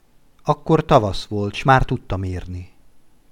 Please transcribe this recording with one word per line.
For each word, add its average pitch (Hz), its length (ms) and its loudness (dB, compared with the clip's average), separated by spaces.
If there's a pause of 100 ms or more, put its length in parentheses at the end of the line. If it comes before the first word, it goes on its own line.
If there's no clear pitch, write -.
(440)
Akkor 156 420 0
tavasz 107 400 2
volt, 101 280 -6
s - 100 -10
már 131 200 4
tudtam 98 400 -4
írni. 90 480 -10 (600)